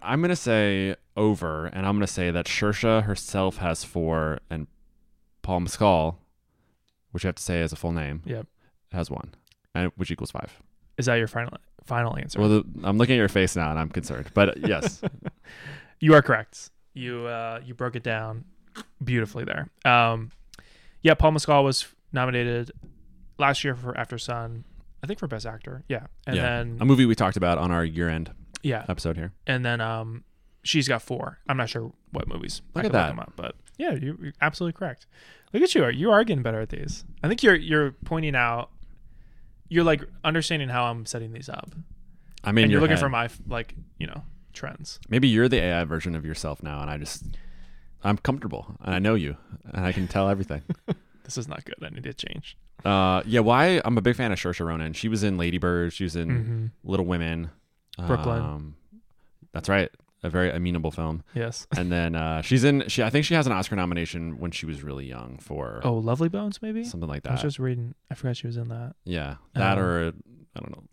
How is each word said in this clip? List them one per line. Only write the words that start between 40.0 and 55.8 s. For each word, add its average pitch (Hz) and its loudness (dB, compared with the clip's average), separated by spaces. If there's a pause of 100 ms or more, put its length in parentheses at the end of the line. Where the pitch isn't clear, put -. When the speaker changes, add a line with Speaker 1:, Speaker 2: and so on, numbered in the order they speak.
Speaker 2:
understanding 156 0
how 123 0
I'm 117 -4
setting 113 -8
these 127 -14
up. - -12 (720)
Speaker 1:
I'm 104 2
in 113 8
Speaker 2:
And - 8
Speaker 1:
your - 8
Speaker 2:
you're 147 6
looking 156 6
Speaker 1:
head. - 2
Speaker 2:
for 139 0
my, 117 0 (180)
like, 117 -6 (240)
you - -6
know, - -12 (320)
trends. - -12 (100)
Speaker 1:
Maybe 127 6
you're 117 6
the 123 4
A 87 2
I - 0
version 80 -2
of 78 -6
yourself 78 -6
now, 73 -8
and 73 -6
I 76 -6
just, - -10 (800)
I'm 101 2
comfortable, 104 -6
and 92 -2
I 90 2
know 110 4
you, 76 -2 (360)
and 92 -2
I 92 0
can 92 -2
tell 98 2
everything. 92 -2 (260)
Speaker 2:
<laughs> - -4 (300)
This 131 -10
is 117 -8
not - -12
good. - -14
I - -10
need - -12
to - -8
change. - -12 (300)
Speaker 1:
Uh, 95 4
yeah, 113 4
why? 135 6
I'm 120 2
a 107 4
big 120 4
fan 120 -2
of 92 -2
Saoirse 87 -4
Ronan. 80 -2
She 113 -6
was 107 0
in 98 0
Lady 85 0
Bird. 87 0